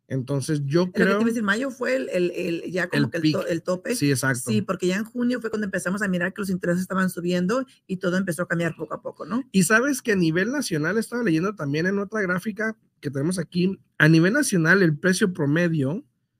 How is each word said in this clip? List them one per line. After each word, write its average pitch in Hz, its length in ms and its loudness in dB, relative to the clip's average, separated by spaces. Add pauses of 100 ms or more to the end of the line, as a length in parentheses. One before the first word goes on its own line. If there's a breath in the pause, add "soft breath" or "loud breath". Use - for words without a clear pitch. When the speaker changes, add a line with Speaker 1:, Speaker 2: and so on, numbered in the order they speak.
(120)
Speaker 1:
Entonces, 139 520 -2
yo 143 180 2
Speaker 2:
Era 185 40 2
lo 180 60 -8
que - 0 -
te 190 120 2
Speaker 1:
creo 190 80 4
Speaker 2:
iba 208 100 2
a 233 40 2
decir, 233 180 0
mayo 226 260 -2
fue 247 240 -2
el, 262 140 -2
el, 180 240 0
el, 170 400 -6
ya 180 160 -2
como 147 160 0
Speaker 1:
el 120 80 -2
Speaker 2:
que 175 60 -4
el 156 140 2
to-, 185 100 -2
Speaker 1:
peak. - 100 -4
Speaker 2:
el 165 100 -2
tope. 180 320 -4
Speaker 1:
Sí, 143 160 2
exacto. 131 400 0
Speaker 2:
Sí, 214 100 2
porque 185 280 -2
ya 185 80 2
en 220 80 -4
junio 247 360 -2
fue 226 100 -6
cuando 214 160 -4
empezamos 190 360 -4
a 208 60 0
mirar 180 260 -2
que - 80 -8
los 190 80 -2
intereses 175 320 0
estaban 185 280 0
subiendo 180 540 0 (220 soft breath)
y 190 120 -6
todo 180 180 0
empezó 180 260 -2
a 170 60 -4
cambiar 165 260 -2
poco - 200 -10
a - 80 -12
poco, - 220 -12
¿no? 240 280 -4
Speaker 1:
Y 190 100 6
sabes 240 400 2
que 240 80 -2
a 202 60 2
nivel 180 340 2
nacional, 190 480 -2
estaba 233 240 -4
leyendo 185 320 0
también 151 320 -2
en 202 140 0
otra 202 220 -4
gráfica 196 540 -4 (240)
que - 120 -8
tenemos 151 260 -2
aquí, 180 400 0 (200)
a 151 100 8
nivel 165 240 6
nacional, 196 500 4
el 160 160 4
precio 185 340 2
promedio 160 720 0 (360)